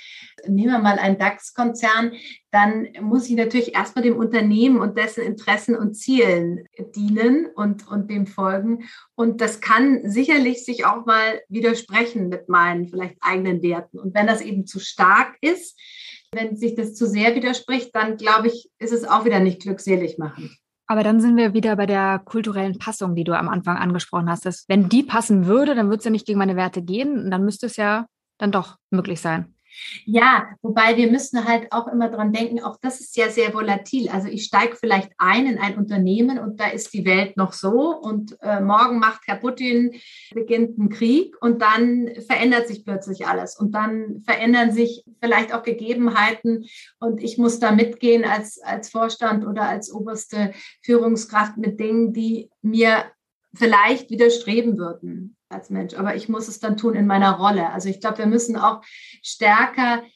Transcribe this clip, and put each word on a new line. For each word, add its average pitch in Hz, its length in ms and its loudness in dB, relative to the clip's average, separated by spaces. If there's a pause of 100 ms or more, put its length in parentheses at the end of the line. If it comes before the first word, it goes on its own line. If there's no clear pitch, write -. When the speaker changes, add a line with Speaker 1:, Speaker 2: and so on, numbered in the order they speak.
(480)
Speaker 1:
nehmen 202 240 2
wir 233 80 2
mal 202 200 2
ein 196 180 2
dax-Konzern, 233 960 -2 (380)
dann 208 360 2 (140)
muss 240 280 0
ich 233 60 0
natürlich 226 400 0
erstmal 214 280 -2
dem 226 140 2
Unternehmen 220 640 4
und 208 180 -2
dessen 226 260 -4
Interessen 208 520 -2
und 208 180 -4
Zielen 180 720 0 (300)
dienen 226 600 2
und, 208 320 -4
und 202 220 -4
dem 202 160 -2
folgen. 196 600 -2 (300)
Und 226 260 0
das 214 180 -4
kann 240 500 2
sicherlich 254 560 0
sich 233 200 -4
auch 226 200 0
mal 220 440 0
widersprechen 226 800 -2
mit 180 180 -10
meinen 175 400 2
vielleicht 185 340 -8
eigenen 185 400 0
Werten. 170 380 -4
Und 190 160 -6
wenn 208 120 2
das 220 140 2
eben 196 240 -6
zu 190 140 -12
stark - 640 2
ist, 349 360 -4 (560)
wenn 220 220 -6
sich 226 200 -2
das 220 180 -6
zu 226 140 -2
sehr 214 280 2
widerspricht, 254 580 -4
dann 220 220 -2
glaube 220 320 4
ich, 233 220 -4 (100)
ist 233 140 -6
es 226 100 0
auch 220 220 2
wieder 208 140 4
nicht 185 220 2
glückselig 185 560 -2
machend. - 340 -10 (360)
Speaker 2:
Aber 214 160 2
dann 220 160 4
sind 233 180 4
wir 220 160 2
wieder 214 220 0
bei 202 100 0
der 196 380 0
kulturellen 196 540 -4
Passung, 190 380 -6
die 170 80 -2
du 170 140 -2
am 170 120 -2
Anfang 175 280 -2
angesprochen 175 520 -2
hast. 170 160 -4
Dass, 180 220 -8
wenn 190 220 4
die 247 140 4
passen 220 420 2
würde, 269 300 4
dann 214 120 2
würde 214 120 0
es - 60 -8
ja 226 60 0
nicht 214 140 -2
gegen 202 140 -2
meine 190 160 0
Werte 180 260 -4
gehen 233 380 -4
und 185 120 -4
dann 185 120 0
müsste 202 220 -2
es 220 100 -8
ja 214 320 -2 (300)
dann 208 140 -2
doch 190 260 -4 (140)
möglich 185 280 -2
sein. 165 340 -4 (520)
Speaker 1:
Ja, 247 440 2 (120)
wobei 226 360 2
wir 233 120 4
müssen 247 360 0
halt 233 260 -2
auch 233 160 -4
immer 233 220 -2
dran 214 240 -2
denken, 233 280 -4
auch - 200 -10
das 254 180 -6
ist - 160 -18
ja 226 140 2
sehr 214 240 0
volatil. 214 560 -2
Also 190 180 -4
ich - 180 -8
steig 233 320 0
vielleicht 196 400 0
ein 208 280 2
in 226 120 0
ein 202 200 -4
Unternehmen 208 600 0
und 214 200 -10
da 208 80 -2
ist - 260 -8
die 185 120 -4
Welt 190 320 0
noch 190 160 0
so 254 440 0
und, 214 440 -8
äh, 202 180 -2
morgen 226 400 4
macht 214 260 0
Herr 196 120 -4
Putin, 240 580 0 (380)
beginnt 226 440 0
ein 208 120 2
Krieg 247 520 2
und 233 200 2
dann 233 480 2 (180)
verändert 233 400 2
sich 208 160 -10
plötzlich 190 440 -8
alles 180 300 -4
und 208 160 -2
dann 214 500 -4
verändern 233 480 2
sich 233 340 -2 (160)
vielleicht 226 320 0
auch 233 100 -6
Gegebenheiten 226 1000 -2 (340)
und 226 240 -4
ich 226 140 -8
muss 233 220 2
da 220 120 2
mitgehen 233 540 4
als, 214 360 -4
als 214 280 -8
Vorstand 226 560 -2
oder 208 220 -4
als 202 240 -6
oberste 208 640 -6 (300)
Führungskraft 226 720 0
mit 208 220 -4
Dingen, 226 340 0
die 226 360 -4 (120)
mir 220 440 2 (480)
vielleicht 226 560 4
widerstreben 233 680 2
würden 175 580 -10 (160)
als 190 180 -16
Mensch, 190 240 -6
aber 202 220 -4
ich - 140 -8
muss 220 180 -4
es - 120 -14
dann 208 180 -2
tun 220 180 0
in 202 120 2
meiner 196 300 4
Rolle. 185 340 2
Also 185 180 -6
ich 190 100 -6
glaube, 214 200 -4
wir 214 60 -2
müssen 226 300 0
auch 214 260 0 (400)
stärker 240 840 0 (120)